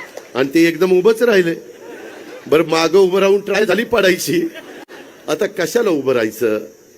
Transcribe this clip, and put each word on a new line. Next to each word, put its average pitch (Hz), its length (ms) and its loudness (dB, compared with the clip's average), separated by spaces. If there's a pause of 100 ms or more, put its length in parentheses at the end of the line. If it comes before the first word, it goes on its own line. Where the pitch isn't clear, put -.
(360)
आणि 135 180 0
ते 165 140 4
एकदम 165 240 0
उभंच 220 320 2
राहिले. 185 320 2 (920)
बरं, 156 180 2
मागं 160 340 2
उभं 190 200 2
राहून 196 220 2
ट्राय 202 240 -2
झाली 208 180 0
पडायची, 185 640 0 (800)
आता 156 180 -2
कशाला 190 440 -2
उभं 135 240 0
राहायचं? 110 460 -2 (380)